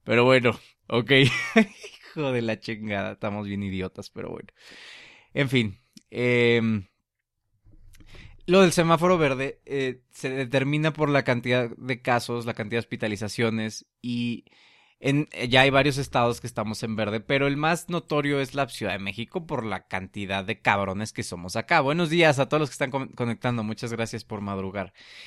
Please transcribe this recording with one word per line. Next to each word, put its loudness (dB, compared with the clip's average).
Pero 4
bueno, 4
ok. 0
<laughs> 4
Hijo -2
de 0
la -2
chingada, -6
estamos -6
bien -4
idiotas, -6
pero -12
bueno. -12
En 0
fin, 2
em, 2
lo 6
del 6
semáforo 4
verde, 0
eh, -4
se -8
determina 0
por 0
la 4
cantidad 0
de -6
casos, 0
la -4
cantidad -4
de -4
hospitalizaciones -4
y -4
en, 0
eh, -6
ya 6
hay 6
varios 4
estados 0
que -10
estamos -6
en -4
verde, -2
pero 0
el -2
más -2
notorio -2
es -4
la -2
Ciudad -4
de -4
México -8
por -4
la -6
cantidad -6
de -8
cabrones 0
que -8
somos -10
acá. 2
Buenos 0
días 4
a 0
todos 2
los -4
que -16
están -4
con-, -6
conectando, -4
muchas -8
gracias -6
por -10
madrugar. -6